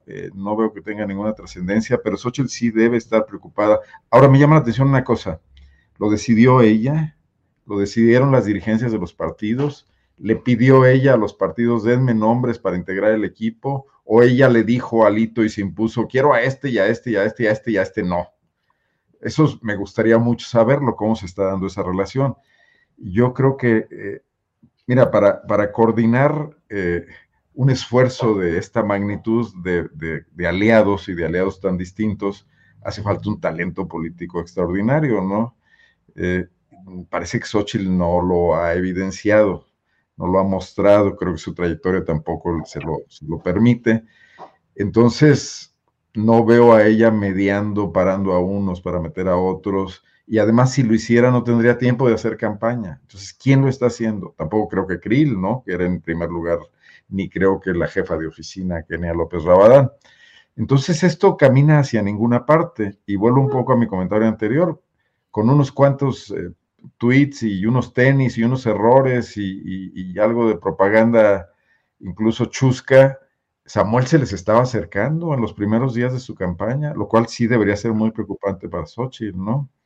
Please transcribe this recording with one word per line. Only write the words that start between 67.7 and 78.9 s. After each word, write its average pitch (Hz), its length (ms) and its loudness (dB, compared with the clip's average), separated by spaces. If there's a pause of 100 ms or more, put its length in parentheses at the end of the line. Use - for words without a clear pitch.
tenis 131 460 2
y 113 60 0
unos 127 220 -2
errores 120 680 2
y, 101 60 -6
y, 95 680 -10
y 92 60 -8
algo 117 300 2
de 107 80 0
propaganda 104 920 2 (500)
incluso 110 460 -2
chusca, 131 720 4 (480)
Samuel 113 400 0
se 160 120 2
les 101 140 -2
estaba 107 280 0
acercando 127 720 -4
en 127 80 -2
los 110 140 -4
primeros 110 400 -2
días 123 180 -2
de 127 80 -6
su - 140 -14
campaña, 107 600 -6
lo 104 140 -6
cual 117 200 2
sí 117 180 -4
debería 104 300 0
ser 117 160 -4
muy 110 180 0
preocupante 98 580 -8
para 87 180 -10
Xochitl, 113 520 -10